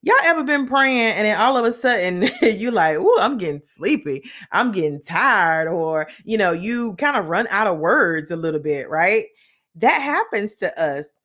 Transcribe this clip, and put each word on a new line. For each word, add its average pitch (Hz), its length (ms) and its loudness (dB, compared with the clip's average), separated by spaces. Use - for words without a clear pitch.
Y'all 208 120 2
ever 330 180 2
been 285 240 0
praying 254 480 2
and 208 120 0
then 208 120 2
all 254 180 4
of 240 80 2
a 233 80 2
sudden 185 640 0
<laughs> - 80 -2
you 220 280 0
like, 160 260 2
"Ooh, 220 240 4
I'm 247 160 0
getting 151 260 -6
sleepy. 156 600 -4
I'm 233 200 2
getting 151 300 -2
tired," 170 680 2
or, 160 400 -2
you 220 140 -2
know, 185 140 2
you 220 440 -4
kinda 277 240 -2
run 185 300 -2
out 208 160 2
of 175 120 -2
words 165 520 0
a 170 60 -4
little 160 240 -2
bit, 147 280 -4
right? 185 360 2
That 254 260 2
happens 277 560 -4
to - 260 -4
us. 147 220 -4